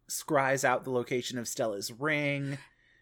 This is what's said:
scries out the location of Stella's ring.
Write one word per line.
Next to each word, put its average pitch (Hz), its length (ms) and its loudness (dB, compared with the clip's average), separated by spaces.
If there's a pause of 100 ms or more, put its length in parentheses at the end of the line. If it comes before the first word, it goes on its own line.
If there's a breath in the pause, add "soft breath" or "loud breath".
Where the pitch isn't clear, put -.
scries 135 540 2
out 127 220 4
the 131 60 -4
location 123 460 -2
of 113 120 -6
Stella's 110 420 -2
ring. 143 680 -2 (440 soft breath)